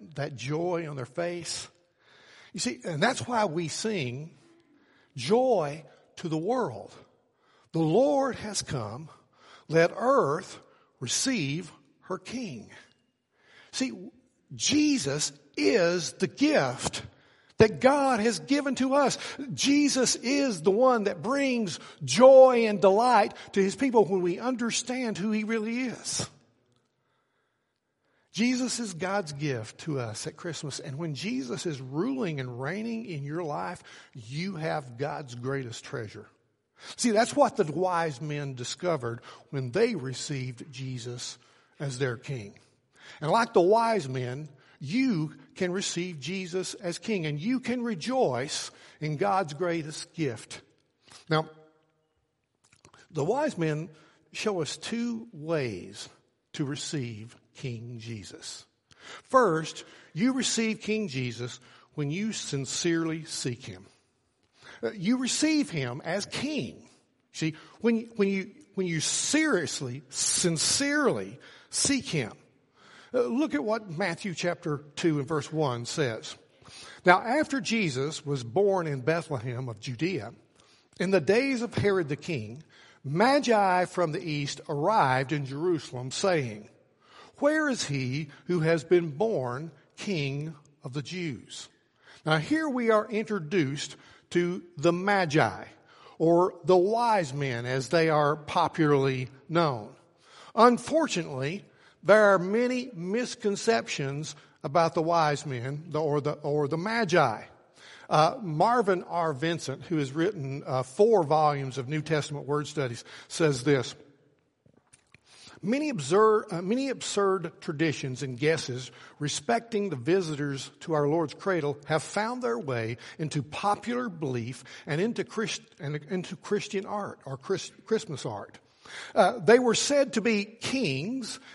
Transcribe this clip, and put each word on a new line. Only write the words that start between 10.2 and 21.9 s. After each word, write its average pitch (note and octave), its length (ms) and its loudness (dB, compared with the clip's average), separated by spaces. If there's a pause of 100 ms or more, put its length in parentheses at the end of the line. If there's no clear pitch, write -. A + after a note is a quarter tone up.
receive D#3+ 720 -2 (300)
her F#3 140 -8
King." G3+ 540 -12 (1040)
See, B3+ 180 -2 (640)
Jesus G3+ 760 2 (240)
is F3+ 560 2
the - 160 -2
gift F#3 760 0 (560)
that G#3+ 220 6
God C4+ 400 4
has G#3+ 180 2
given C#4 380 0
to C4 180 2
us. C#4 240 4 (340)
Jesus C4 600 4
is B3 480 0
the F#3+ 80 4
one A#3 340 4
that E3 200 -4
brings B3 560 0 (240)